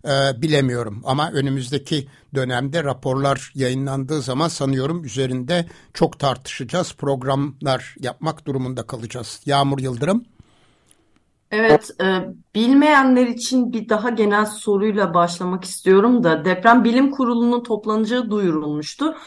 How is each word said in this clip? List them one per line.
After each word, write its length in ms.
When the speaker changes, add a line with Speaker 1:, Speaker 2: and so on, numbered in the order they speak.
Speaker 1:
e, 360
bilemiyorum. 640
Ama 260
önümüzdeki 760
dönemde 480
raporlar 720
yayınlandığı 680
zaman 260
sanıyorum 560
üzerinde 600
çok 260
tartışacağız, 760
programlar 1080
yapmak 480
durumunda 360
kalacağız. 600
Yağmur 340
Yıldırım. 460
Speaker 2:
Evet, 400
e, 40
bilmeyenler 720
için 460
bir 160
daha 200
genel 360
soruyla 680
başlamak 500
istiyorum 600
da 220
deprem 380
bilim 280
kurulunun 520
toplanacağı 680
duyurulmuştu. 840